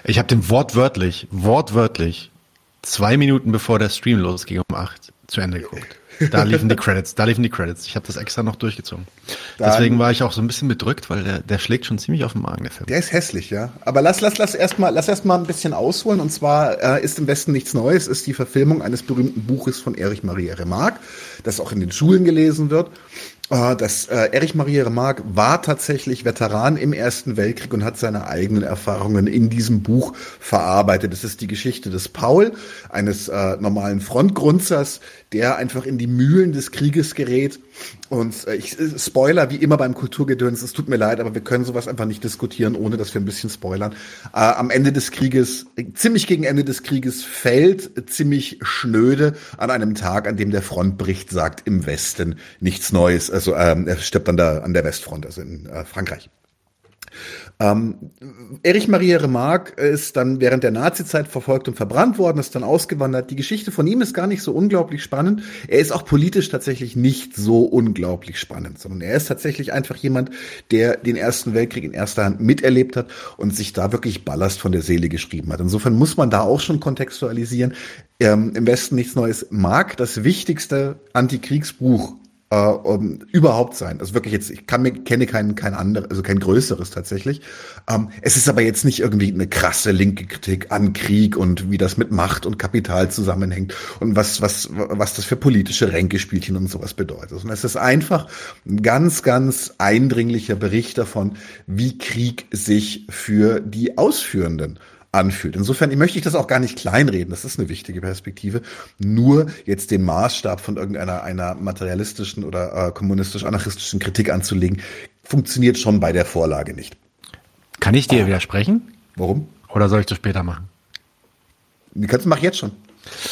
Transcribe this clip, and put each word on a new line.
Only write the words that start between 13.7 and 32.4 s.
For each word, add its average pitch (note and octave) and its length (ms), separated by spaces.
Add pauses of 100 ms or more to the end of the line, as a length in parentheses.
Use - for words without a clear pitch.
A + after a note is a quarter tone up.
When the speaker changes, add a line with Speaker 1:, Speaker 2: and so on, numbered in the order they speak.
Speaker 2:
Aber C3+ 200
lass, F#3 200
lass, G#3 160
lass G#3+ 180
erst F#3 240
mal, F3+ 100
lass C#3+ 180
erst G3+ 180
mal F3+ 120
ein F3 80
bisschen D#3+ 280
ausholen. F#3 460
Und D3+ 120
zwar, D3 500
äh, C3 220
ist D3+ 160
im D3 80
Westen C#3+ 240
nichts C3+ 220
Neues, C#3+ 340
ist - 200
die C3+ 60
Verfilmung C#3+ 480
eines A#2+ 220
berühmten B2 380
Buches B2+ 380
von - 160
Erich G2+ 280
Maria F2 320
Remarque, F2+ 440 (440)
das A2 160
auch - 120
in G#2 80
den F2+ 120
Schulen F3+ 340
gelesen D#3 440
wird. E3 200 (600)
Äh, B2 260
das, G#2 300
äh, A2+ 260
Erich D3+ 240
Maria C#3+ 280
Remarque A#2+ 440
war G#2+ 340
tatsächlich C3+ 640
Veteran A#2 520
im D3 160
Ersten A#2 440
Weltkrieg A2 360
und G#2 100
hat A#2 140
seine G#2+ 300
eigenen G2 360
Erfahrungen G2 640
in A2+ 220
diesem A2+ 340
Buch A#2 320 (240)
verarbeitet. F#2+ 760
Es F#2+ 100
ist G#2+ 180
die G#2 60
Geschichte G#2+ 420
des F#2 200
Paul, F#3+ 440 (360)